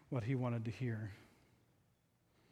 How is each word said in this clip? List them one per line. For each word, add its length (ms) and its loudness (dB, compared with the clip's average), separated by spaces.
what 140 2
he 100 2
wanted 300 2
to 80 -2
hear? 400 -2